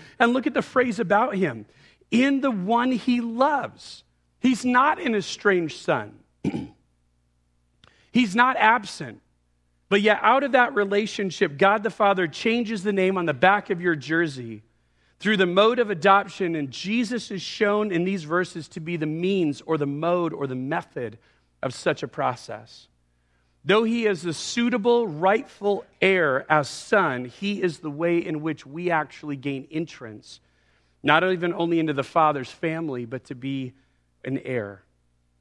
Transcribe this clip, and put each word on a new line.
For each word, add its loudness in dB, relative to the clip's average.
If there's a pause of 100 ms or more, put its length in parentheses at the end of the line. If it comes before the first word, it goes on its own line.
(200)
And 4
look 0
at -4
the 0
phrase 0
about 2
him, -2 (460)
"in 2
the 0
one 0
he 0
loves." -2 (380)
He's 2
not 2
an 0
estranged 0
son. -2 (240)
<clears throat> -4 (1400)
He's 2
not 4
absent. 0 (680)
But 2
yet 4
out 4
of -2
that 4
relationship, -2
God 4
the -2
Father 2
changes -2
the 0
name 2
on -2
the 0
back 4
of -2
your 0
jersey -4 (600)
through 2
the 4
mode 4
of 0
adoption, 2
and -4
Jesus -4
is -8
shown 0
in 0
these -4
verses -4
to -14
be -6
the -4
means 0
or -2
the -2
mode -2
or -4
the -6
method -6 (440)
of -4
such -2
a -6
process. -8 (760)
Though 4
he 0
is 0
the -4
suitable, 0
rightful 0 (160)
heir 2
as 4
son, 0
he -6
is -2
the -10
way -2
in -4
which -6
we -6
actually -4
gain -6
entrance, -10 (600)
not 4
even 0
only 0
into -2
the -2
Father's 0
family, -6
but -12
to -12
be -8 (540)
an -4
heir. -8 (580)